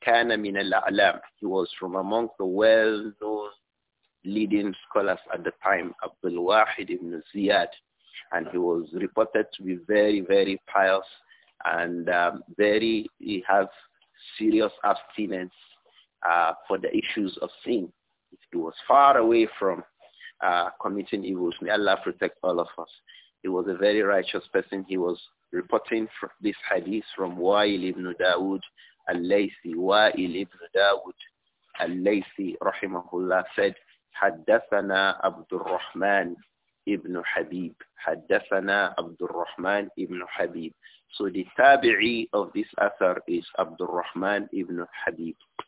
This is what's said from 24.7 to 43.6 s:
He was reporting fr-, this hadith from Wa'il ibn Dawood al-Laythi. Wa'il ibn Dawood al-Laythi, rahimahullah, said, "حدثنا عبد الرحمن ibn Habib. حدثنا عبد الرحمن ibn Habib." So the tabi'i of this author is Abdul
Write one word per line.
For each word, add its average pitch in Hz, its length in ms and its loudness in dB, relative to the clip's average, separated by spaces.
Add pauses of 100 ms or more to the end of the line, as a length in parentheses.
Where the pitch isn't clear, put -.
He 95 100 -4
was 87 200 -2 (340)
reporting 110 560 -4 (120)
fr-, - 80 -10 (140)
this 101 140 -2 (140)
hadith 98 360 -2 (100)
from 90 220 -4
Wa'il 98 520 2
ibn 90 300 -6
Dawood 92 420 0 (480)
al-Laythi. 90 680 -2
Wa'il 92 640 2
ibn - 180 -12 (160)
Dawood 101 440 2 (600)
al-Laythi, 92 800 -2
rahimahullah, 92 840 -2 (120)
said, 98 200 0 (460)
"حدثنا 98 1000 2
عبد 87 300 -2
الرحمن 92 840 -2 (520)
ibn 90 340 -4 (140)
Habib. 87 380 -6 (320)
حدثنا 98 920 0
عبد 85 240 -8
الرحمن 92 760 -4
ibn 90 240 -6 (160)
Habib." 85 360 -6 (400)
So 98 160 -4
the 90 160 -6 (120)
tabi'i 117 760 4
of 98 200 -2
this 104 140 -4 (140)
author 92 460 0
is 85 180 -4 (120)
Abdul 87 300 -4